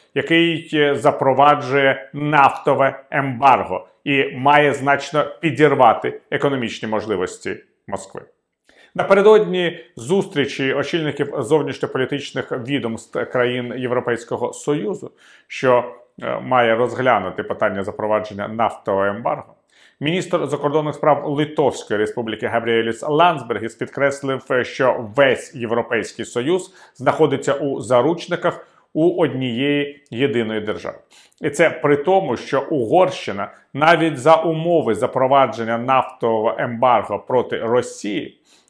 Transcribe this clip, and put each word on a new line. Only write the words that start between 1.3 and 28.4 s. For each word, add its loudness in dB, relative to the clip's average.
нафтове 2
ембарго 2
і 0
має 4
значно 0
підірвати 4
економічні -4
можливості -4
Москви. -12
Напередодні 4
зустрічі -2
очільників -4
зовнішньополітичних -2
відомств -6
країн -2
Європейського -4
Союзу, -6
що, 2
е, -6
має 2
розглянути 0
питання -2
запровадження -4
нафтового -2
ембарго, -4
міністр -2
закордонних -2
справ 0
Литовської -2
Республіки -4
Габріеліс 0
Ландсбергіс 0
підкреслив, -4
що -2
весь 2
Європейський -4
Союз -4
знаходиться 0
у -4
заручниках 0